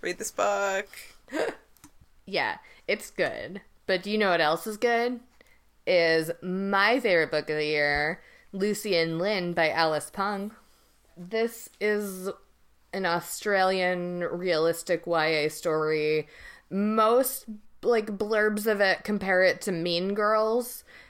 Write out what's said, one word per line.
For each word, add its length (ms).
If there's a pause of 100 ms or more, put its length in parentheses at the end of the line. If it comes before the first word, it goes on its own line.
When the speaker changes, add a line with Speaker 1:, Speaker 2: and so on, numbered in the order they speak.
Speaker 1:
Read 180
this 140
book. 560 (420)
<laughs> 240 (720)
Speaker 2:
Yeah, 300 (320)
it's 220
good. 500 (260)
But 160
do 80
you 60
know 140
what 100
else 260
is 120
good? 420 (640)
Is 440 (100)
my 580
favorite 320
book 200
of 60
the 100
year, 560 (280)
Lucy 460
and 220
Lynn 340
by 180
Alice 400
Pung. 420 (640)
This 500 (120)
is 500 (640)
an 100
Australian 1160
realistic 840
Y 200
A 240
story. 760 (440)
Most, 720 (380)
like, 340
blurbs 500
of 140
it 240
compare 380
it 180
to 100
Mean 440
Girls. 680 (280)